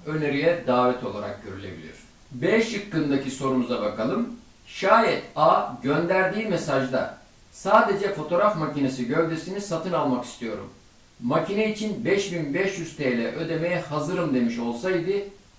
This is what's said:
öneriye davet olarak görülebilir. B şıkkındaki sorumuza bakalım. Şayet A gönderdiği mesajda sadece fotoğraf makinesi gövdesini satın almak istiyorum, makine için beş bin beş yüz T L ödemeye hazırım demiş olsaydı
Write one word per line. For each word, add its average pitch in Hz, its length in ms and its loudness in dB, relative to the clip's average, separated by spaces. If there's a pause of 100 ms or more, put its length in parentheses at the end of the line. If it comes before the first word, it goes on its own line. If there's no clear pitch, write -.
öneriye 151 640 2
davet 123 360 4
olarak 101 400 -6
görülebilir. 92 520 -14 (360)
B 190 320 2
şıkkındaki 139 680 -2
sorumuza 123 500 0
bakalım. 131 480 -2 (380)
Şayet 220 560 4 (120)
A - 380 4 (100)
gönderdiği 185 640 2
mesajda 135 720 -2 (340)
sadece 202 640 4
fotoğraf 160 440 2
makinesi 139 500 -2
gövdesini 165 540 -2
satın 175 320 -4
almak 143 320 0
istiyorum, 101 440 -10 (520)
makine 196 500 0
için 202 340 -4
beş 196 260 2
bin 151 220 -2
beş 180 260 0
yüz 160 160 -10
T 127 220 0
L 113 180 -2
ödemeye 165 440 -2
hazırım 151 560 -2
demiş 117 240 0
olsaydı 170 520 -2 (480)